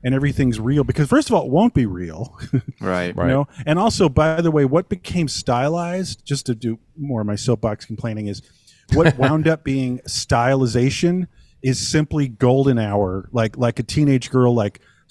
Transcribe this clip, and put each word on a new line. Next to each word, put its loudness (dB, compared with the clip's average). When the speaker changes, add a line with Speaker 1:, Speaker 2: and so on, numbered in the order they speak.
Speaker 1:
and 0
everything's 0
real, 2
because 0
first 2
of 2
all, 2
it -4
won't 4
be 2
real. -8
<laughs> 0
Speaker 2:
Right. -2
Speaker 1:
You -4
Speaker 3:
Right. 2
Speaker 1:
know? 2
And 2
also, 2
by 2
the 2
way, 4
what 0
became -4
stylized, -4
just -6
to -2
do -6
more -4
of -4
my -4
soapbox -2
complaining, -8
is -8
what 4
Speaker 2:
<laughs> -10
Speaker 1:
wound 2
up 0
being -2
stylization 0
is -2
simply 0
golden 2
hour, -2
like, -2
like 0
a -4
teenage 0
girl, 4
like, -2